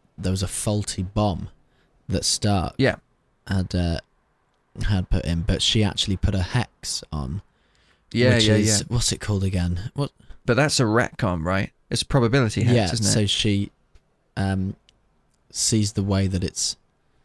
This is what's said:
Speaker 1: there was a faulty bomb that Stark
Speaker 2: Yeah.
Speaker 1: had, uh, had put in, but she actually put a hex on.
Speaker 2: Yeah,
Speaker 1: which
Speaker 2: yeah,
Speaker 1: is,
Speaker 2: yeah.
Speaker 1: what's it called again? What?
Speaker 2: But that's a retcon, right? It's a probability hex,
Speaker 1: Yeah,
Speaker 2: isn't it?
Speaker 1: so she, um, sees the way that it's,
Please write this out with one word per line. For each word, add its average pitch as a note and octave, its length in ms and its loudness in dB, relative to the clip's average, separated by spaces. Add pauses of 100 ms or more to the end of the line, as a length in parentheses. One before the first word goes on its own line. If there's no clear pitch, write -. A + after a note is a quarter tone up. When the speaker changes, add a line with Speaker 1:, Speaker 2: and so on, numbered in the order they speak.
(180)
Speaker 1:
there F#2 140 -2
was G2 120 -2
a - 40 -4
faulty G#2 560 -4
bomb G2 460 -2 (580)
that - 160 -2
Stark G2+ 540 0
Speaker 2:
Yeah. - 200 2 (500)
Speaker 1:
had, F#2+ 260 0
uh, E2+ 260 0 (880)
had G2 220 0
put - 160 2
in, E2+ 160 -2
but E2+ 220 0
she A2 200 2
actually G2+ 340 -2
put - 180 0
a F#2 80 0
hex - 680 -4
on. D2+ 300 -6 (720)
Speaker 2:
Yeah, B2 240 4
Speaker 1:
which A2 120 4
Speaker 2:
yeah, G#2+ 80 6
Speaker 1:
is, G#2 260 4
Speaker 2:
yeah. - 60 -8
Speaker 1:
what's A#2 240 0
it - 80 -4
called G2 240 -2
again? F#2 520 -2
What? C#3+ 160 -4 (340)
Speaker 2:
But A#2 120 2
that's D3 220 2
a C3+ 40 4
retcon, G#2+ 600 0
right? F#2+ 280 -2 (180)
It's - 140 -2
a - 20 -8
probability A#2+ 580 2
hex, A#2+ 120 4
Speaker 1:
Yeah, A2+ 80 4 (100)
Speaker 2:
isn't A2 120 -2
it? G2+ 40 2
Speaker 1:
so G#2+ 160 2
she, G2+ 460 0 (680)
um, F#2+ 380 -2 (760)
sees G#2 420 0
the G2+ 100 -2
way G2 240 0
that F#2+ 160 -2
it's, - 340 -6 (480)